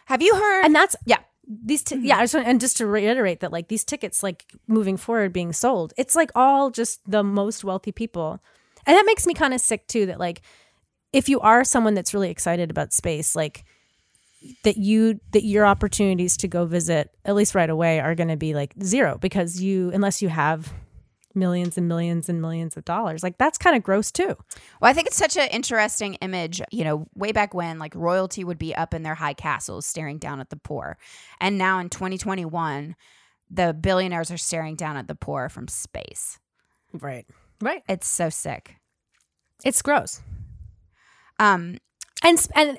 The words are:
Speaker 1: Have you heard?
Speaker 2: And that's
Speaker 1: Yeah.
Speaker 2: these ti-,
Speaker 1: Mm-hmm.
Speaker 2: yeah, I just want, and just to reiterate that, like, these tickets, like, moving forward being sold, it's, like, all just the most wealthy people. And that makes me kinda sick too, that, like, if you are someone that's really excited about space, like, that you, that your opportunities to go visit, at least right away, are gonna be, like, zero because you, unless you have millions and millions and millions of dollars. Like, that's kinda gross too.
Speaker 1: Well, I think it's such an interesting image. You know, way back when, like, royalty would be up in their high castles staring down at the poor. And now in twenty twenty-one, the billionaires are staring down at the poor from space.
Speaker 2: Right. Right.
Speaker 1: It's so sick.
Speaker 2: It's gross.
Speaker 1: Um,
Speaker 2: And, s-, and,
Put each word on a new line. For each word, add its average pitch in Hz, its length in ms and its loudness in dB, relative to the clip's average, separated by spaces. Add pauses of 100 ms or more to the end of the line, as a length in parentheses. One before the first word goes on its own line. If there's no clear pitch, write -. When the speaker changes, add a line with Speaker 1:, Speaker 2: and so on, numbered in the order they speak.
Speaker 1:
Have 262 160 0
you 403 140 6
heard? 392 300 4
Speaker 2:
And 311 100 6
that's 359 200 4 (120)
Speaker 1:
Yeah. 233 100 6 (300)
Speaker 2:
these 233 360 -2
ti-, - 120 -6
Speaker 1:
Mm-hmm. 254 100 -4
Speaker 2:
yeah, 262 120 6
I 220 60 4
just 247 120 2
want, 240 120 0
and 247 140 6
just 254 160 0
to 233 80 0
reiterate 208 540 0
that, 180 120 -6
like, 170 180 -6
these 220 140 -2
tickets, - 380 -4
like, 185 240 -6 (220)
moving 202 300 2
forward 214 360 -2
being 175 200 -2
sold, 214 440 0
it's, - 180 0
like, 330 200 2
all 277 360 6
just 233 280 -4 (100)
the 208 140 2
most 202 400 -2
wealthy 190 280 -4
people. 185 480 -8 (460)
And 302 100 8
that 403 120 8
makes 427 180 2
me 339 80 2
kinda 262 240 0
sick - 300 -2
too, 214 200 0
that, - 120 -8
like, 175 220 -6 (720)
if 269 160 4
you 269 100 2
are 233 240 8
someone 226 320 4
that's 180 180 -2
really 196 160 0
excited 170 400 -2
about 151 240 -4
space, 160 420 -2
like, 156 280 -4 (1000)
that 214 140 2
you, 220 420 4 (120)
that 214 120 4
your 208 220 4
opportunities 196 720 2
to 196 100 -4
go 175 180 0
visit, 165 440 0 (160)
at 202 80 0
least 208 220 2
right 165 140 4
away, 160 300 2
are 151 140 -2
gonna 165 240 0
be, 156 160 -4
like, 143 200 -4 (100)
zero 196 340 2
because 180 440 -2
you, 185 300 0
unless 196 300 0
you 190 80 0
have 156 420 0 (640)
millions 180 420 0
and 175 100 0
millions 170 400 -2
and 170 140 -2
millions 165 340 -6
of - 80 -14
dollars. 170 380 -4
Like, 180 160 -6
that's 285 200 2
kinda 311 220 4
gross 196 320 0
too. 359 240 -2 (460)
Speaker 1:
Well, 240 80 8
I 269 40 6
think 320 140 0
it's - 80 -2
such 302 220 2
an 285 120 2
interesting 214 680 -2
image. 180 440 -6 (120)
You 220 120 -4
know, 156 300 -2
way 202 180 -4
back 208 220 0
when, 170 240 -6
like, 156 180 -12
royalty 185 480 -2
would 175 140 -6
be 160 180 -8
up 165 200 -4
in 160 80 -8
their 156 100 -6
high 156 220 -6
castles - 500 -6
staring 156 320 -8
down 143 240 -12
at - 80 -16
the 151 80 -14
poor. - 400 -12 (420)
And 196 180 -2
now 190 220 2
in 175 100 -6
twenty 190 280 -6
twenty-one, 165 800 -6 (540)
the 175 260 0
billionaires 180 560 -2
are 170 60 -10
staring 160 380 -6
down 151 220 -8
at 131 100 -10
the 151 80 -12
poor 139 340 -8
from 120 180 -14
space. - 720 -10 (540)
Speaker 2:
Right. 139 340 -12 (340)
Right. 285 260 -6
Speaker 1:
It's 185 200 -4
so 165 220 -2
sick. - 480 -10 (840)
Speaker 2:
It's - 200 0
gross. - 380 -2 (1160)
Speaker 1:
Um, 180 400 2 (440)
Speaker 2:
And, 339 160 6
s-, - 160 2
and, 294 260 2